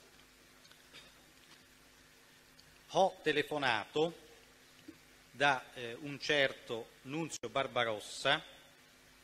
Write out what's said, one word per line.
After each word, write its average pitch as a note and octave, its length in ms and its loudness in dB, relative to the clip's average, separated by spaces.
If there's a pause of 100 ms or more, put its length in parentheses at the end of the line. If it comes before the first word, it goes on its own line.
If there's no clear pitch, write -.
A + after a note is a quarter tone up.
(3000)
Ho F3+ 320 4
telefonato D3 1040 0 (1000)
da, C3 420 2
eh, A#2+ 280 -10
un C#3+ 200 -10
certo C3 680 0 (120)
Nunzio C#3 460 -6
Barbarossa B2 960 0 (800)